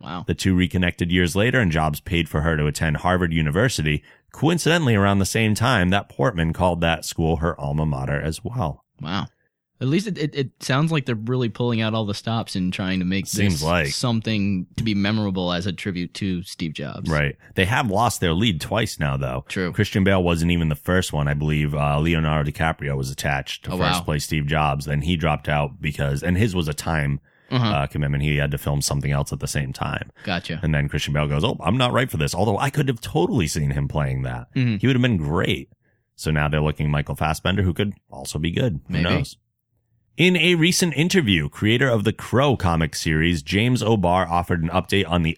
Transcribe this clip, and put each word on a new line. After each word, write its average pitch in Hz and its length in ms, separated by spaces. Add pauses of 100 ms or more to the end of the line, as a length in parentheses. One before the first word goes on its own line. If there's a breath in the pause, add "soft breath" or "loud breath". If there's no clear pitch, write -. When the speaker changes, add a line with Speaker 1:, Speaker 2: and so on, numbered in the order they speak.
Speaker 1:
Wow. 82 260
Speaker 2:
The 87 80
two 92 200
reconnected 90 560
years 87 240
later, 123 260
and 90 120
Jobs 78 280
paid 85 280
for 76 140
her 80 160
to 73 80
attend 76 320
Harvard 87 340
University, 78 720 (300 soft breath)
coincidentally 156 640
around 98 240
the 95 40
same 110 300
time 117 360
that 101 200
Portman 85 420
called 87 300
that 82 240
school 82 300
her 80 220
alma 73 280
mater 71 340
as 78 240
well. 87 400 (160)
Speaker 1:
Wow. 92 280 (560)
At 127 60
least 196 160
it, 185 120
it, 147 160
it 139 280
sounds 147 280
like 156 160
they're 120 80
really 117 340
pulling 117 320
out 110 140
all 113 120
the 101 80
stops - 420
and 92 160
trying 92 280
to 90 40
make 92 220
Speaker 2:
Seems 98 340
Speaker 1:
this - 20
Speaker 2:
like. 80 260
Speaker 1:
something 104 800 (100)
to - 80
be 110 100
memorable 98 580
as 87 140
a 95 60
tribute 87 420
to 92 280
Steve 82 300
Jobs. 71 380
Speaker 2:
Right. 73 260 (180 loud breath)
They 95 120
have 127 240
lost 110 300
their 85 140
lead 92 260
twice - 380
now, 69 180
though. 65 320
Speaker 1:
True. 90 240
Speaker 2:
Christian 104 320
Bale 95 180
wasn't 85 300
even 85 160
the 76 60
first 90 380
one. 73 160
I 71 60
believe, 76 400
uh, 73 260
Leonardo 78 500
DiCaprio 76 460
was 67 140
attached - 540
to - 80
Speaker 1:
Oh, 92 60
Speaker 2:
first 90 220
Speaker 1:
wow. 85 40
Speaker 2:
play 78 140
Steve 73 280
Jobs. 73 400
Then 73 160
he 85 140
dropped 76 320
out 73 320
because, 71 420
and 90 160
his 104 160
was 85 140
a 73 60
time, 71 460 (300 soft breath)
Speaker 1:
Uh-huh. 123 180
Speaker 2:
uh, 71 180
commitment. 71 360
He 73 160
had 71 140
to 71 60
film 71 220
something 71 320
else 69 200
at 71 80
the 71 60
same 69 260
time. - 380 (140)
Speaker 1:
Gotcha. 85 380
Speaker 2:
And 78 120
then 71 140
Christian 76 240
Bale 76 160
goes, 73 160
"Oh, 123 160
I'm 95 160
not 123 160
right 120 180
for - 60
this." 73 180
Although 101 240
I 139 120
could 139 180
have 123 120
totally 156 460
seen 73 260
him 71 140
playing 67 360
that. 65 240 (100)
Speaker 1:
Mm-hmm. 123 240
Speaker 2:
He - 60
would 135 100
have 120 60
been 120 160
great. 78 500 (480)
So - 140
now 76 180
they're 76 140
looking 76 280
Michael 73 260
Fassbender, 87 460
who 90 120
could 101 180 (180)
also 67 280
be 82 120
good. 87 360
Who - 80
Speaker 1:
Maybe. 78 100
Speaker 2:
knows? - 320 (800)
In 180 200
a 175 180
recent 170 400
interview, 123 540
creator 120 400
of 113 160
the 107 80
Crow 131 440
comic 82 380
series, 80 480
James 110 400
O'Barr, 92 460
offered 87 340
an 80 60
update 90 420
on 87 140
the 80 140